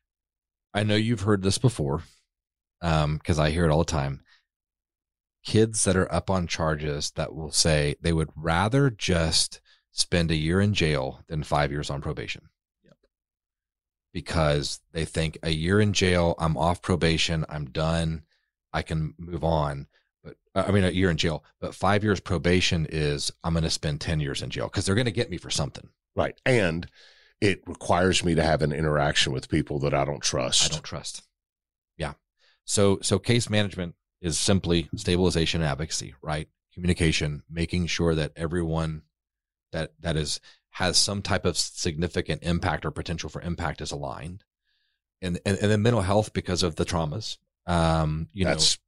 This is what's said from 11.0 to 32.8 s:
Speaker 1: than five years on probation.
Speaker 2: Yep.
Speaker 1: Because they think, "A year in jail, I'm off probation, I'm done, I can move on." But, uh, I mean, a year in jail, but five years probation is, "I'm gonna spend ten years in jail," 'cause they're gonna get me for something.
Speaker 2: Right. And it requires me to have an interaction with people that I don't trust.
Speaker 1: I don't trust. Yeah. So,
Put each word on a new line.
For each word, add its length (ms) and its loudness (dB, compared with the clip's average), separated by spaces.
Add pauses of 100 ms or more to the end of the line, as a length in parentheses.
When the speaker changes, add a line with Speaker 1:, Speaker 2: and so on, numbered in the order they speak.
Speaker 1:
than 160 -6
five 300 0
years 180 -6
on 100 -6
probation. 480 -8 (360)
Speaker 2:
Yep. 120 -20 (1160)
Speaker 1:
Because 680 0 (120)
they 120 -4
think, 380 -2
"A 80 -2
year 300 2
in 120 2
jail, 460 2
I'm 180 0
off 240 0
probation, 680 0
I'm 220 -8
done, 520 -2 (500)
I 100 -2
can 360 -4
move 240 -8
on." 460 0 (340)
But, 140 -18 (180)
uh, 120 0
I 60 2
mean, 100 6
a 80 2
year 200 2
in 60 0
jail, 280 -2 (160)
but 160 -8
five 260 2
years 160 2
probation 720 2
is, 400 -2 (140)
"I'm 100 0
gonna 160 0
spend 300 -4
ten 180 -2
years 240 -4
in 80 -8
jail," 180 -6
'cause 160 -4
they're 120 2
gonna 160 0
get 180 -4
me 80 -8
for 100 -16
something. 420 -6 (260)
Speaker 2:
Right. 280 -2
And 460 2 (500)
it 280 2
requires 560 2
me 100 4
to 80 4
have 180 4
an 120 2
interaction 600 0
with 160 -8
people 300 -2
that 160 0
I 100 2
don't 180 -6
trust. 420 0
Speaker 1:
I 100 2
don't 80 -8
trust. 400 -12 (720)
Yeah. 180 -8 (500)
So, 360 2